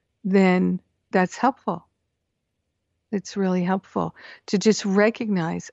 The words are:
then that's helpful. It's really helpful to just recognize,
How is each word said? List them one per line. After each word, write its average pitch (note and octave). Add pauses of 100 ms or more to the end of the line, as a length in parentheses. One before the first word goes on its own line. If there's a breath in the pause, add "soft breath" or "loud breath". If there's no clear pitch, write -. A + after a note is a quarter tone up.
(240)
then F#3 (300)
that's F#3
helpful. A3 (1300)
It's G3+
really F#3
helpful F#3 (320 loud breath)
to G#3
just G#3
recognize, G3